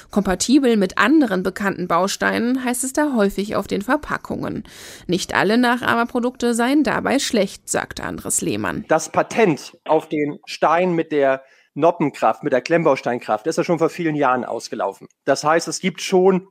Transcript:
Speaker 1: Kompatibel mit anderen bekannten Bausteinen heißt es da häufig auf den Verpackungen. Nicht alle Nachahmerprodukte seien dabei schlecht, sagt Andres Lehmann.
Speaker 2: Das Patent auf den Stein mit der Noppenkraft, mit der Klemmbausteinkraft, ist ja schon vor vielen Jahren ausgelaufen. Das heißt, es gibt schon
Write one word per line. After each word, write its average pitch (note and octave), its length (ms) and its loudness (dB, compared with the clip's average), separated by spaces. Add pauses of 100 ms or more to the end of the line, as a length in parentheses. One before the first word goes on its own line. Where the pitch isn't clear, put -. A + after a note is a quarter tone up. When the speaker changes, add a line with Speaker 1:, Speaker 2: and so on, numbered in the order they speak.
(100)
Speaker 1:
Kompatibel A#3 680 2
mit F#3 180 0
anderen A3 460 4
bekannten F#3 460 -4
Bausteinen G3 760 0
heißt B3 200 -2
es C4 100 -6
da D4+ 200 0
häufig G3+ 400 0
auf - 120 -4
den G3 160 -4
Verpackungen. - 840 -4 (440)
Nicht - 260 -2
alle F#3+ 240 4
Nachahmerprodukte A#3+ 960 0
seien C4 300 2
dabei A3 340 0
schlecht, - 500 -2
sagt - 320 -2
Andres - 400 -6
Lehmann. G#2+ 480 -4
Speaker 2:
Das D#3+ 240 0
Patent F3 720 0
auf D#3 240 0
den D3 380 -4
Stein F3 480 0
mit D#3+ 180 -2
der C3+ 300 2 (320)
Noppenkraft, D3+ 680 0
mit D3 100 -2
der B2+ 80 2
Klemmbausteinkraft, C3+ 840 0
ist D#3+ 100 -2
ja F3 60 0
schon E3 160 0
vor D#3+ 100 2
vielen D#3 280 -4
Jahren B2+ 280 2
ausgelaufen. G#2 640 -6 (180)
Das C3+ 200 2
heißt, E3 240 2
es D#3 100 -6
gibt - 220 -4
schon F#3 500 2